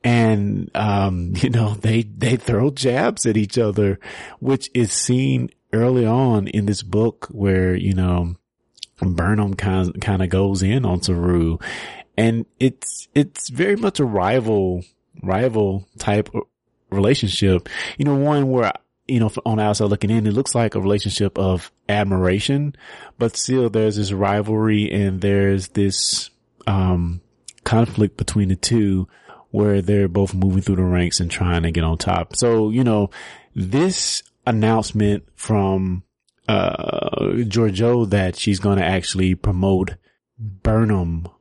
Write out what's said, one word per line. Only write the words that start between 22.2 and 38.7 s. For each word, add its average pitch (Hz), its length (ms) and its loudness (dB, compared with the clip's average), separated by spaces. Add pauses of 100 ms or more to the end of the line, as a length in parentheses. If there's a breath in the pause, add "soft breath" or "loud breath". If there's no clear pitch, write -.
but 117 180 -2
still 123 340 0
there's 107 260 0
this 101 160 -2
rivalry 104 800 0
and 95 280 0
there's 98 480 2
this, - 600 -2 (360)
um, 90 540 0 (440)
conflict 110 520 0
between 104 320 0
the 92 80 2
two 98 520 0 (420 loud breath)
where 101 320 2
they're 101 260 2
both 95 260 0
moving 95 280 2
through 98 140 2
the 92 60 2
ranks 90 380 2
and 85 100 -2
trying 87 320 0
to 85 80 0
get 80 140 0
on 80 140 0
top. 87 380 -2
So, 113 340 2
you 123 140 2
know, 104 260 2 (440 loud breath)
this 135 680 -2 (240)
announcement 107 800 0 (100)
from, 95 680 -2 (440)
uh, - 840 -2 (160)
Georgiou 113 600 0
that 92 260 0
she's 101 220 0
gonna 98 240 2